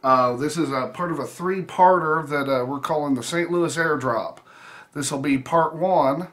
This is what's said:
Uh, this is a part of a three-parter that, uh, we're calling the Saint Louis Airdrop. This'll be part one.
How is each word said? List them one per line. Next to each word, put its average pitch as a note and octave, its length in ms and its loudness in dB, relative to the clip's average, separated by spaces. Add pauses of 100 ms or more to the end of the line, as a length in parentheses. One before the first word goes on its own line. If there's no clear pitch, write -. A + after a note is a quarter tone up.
Uh, B2+ 320 4
this C#3+ 220 -4
is C#3+ 160 -2
a B2+ 220 -2
part F3 180 -4
of D3 60 -4
a C3+ 80 -4
three-parter F3 1040 2
that, C#3+ 180 -2
uh, C3 160 2
we're C3+ 140 -6
calling D3 340 -2
the A#2+ 100 -2
Saint E3+ 280 -2
Louis E3 260 0
Airdrop. B2+ 640 -2 (560)
This'll C#3+ 240 -4
be C#3 180 2
part D#3+ 380 0
one. E3 580 2